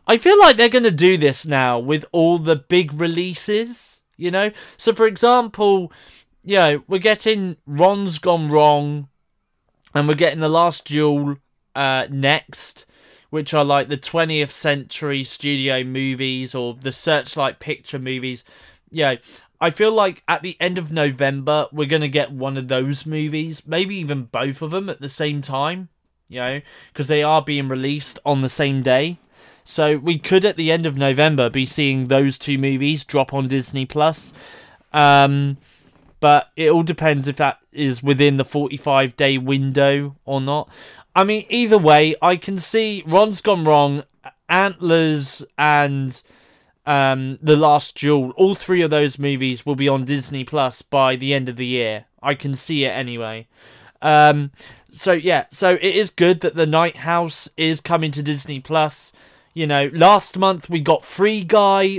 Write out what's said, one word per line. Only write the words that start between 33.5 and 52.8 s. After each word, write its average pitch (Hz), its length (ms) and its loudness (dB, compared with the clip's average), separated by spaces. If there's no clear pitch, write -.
Plus. 151 460 -2
Um, 143 640 4
but 147 380 4
it 160 140 2
all 165 120 4
depends 151 460 -2
if 135 80 -6
that 139 220 -2
is 135 320 -4
within 139 360 4
the 131 60 0
forty-five 135 720 0
day 139 240 2
window 139 840 0
or 135 160 -4
not. 139 280 -4
I 190 120 2
mean, 214 240 -2
either 220 280 2
way, 156 460 6
I 180 140 4
can 196 200 -8
see 208 480 -4
Ron's 190 360 2
Gone 185 240 0
Wrong, 147 400 2
Antlers, 165 960 0
and, 143 640 0
um, 135 560 -2
The 151 140 6
Last 147 400 2
Duel. 143 400 0
All 190 180 4
three 185 260 -2
of 160 100 0
those 147 280 0
movies 131 480 -4
will 147 80 -2
be 135 140 0
on 135 160 0
Disney 135 400 -6
Plus 135 380 -4
by 131 340 0
the 135 180 -4
end 131 140 -4
of 120 80 -10
the 127 100 -8
year. 113 380 -4
I 139 140 -2
can 139 180 -8
see 143 300 -4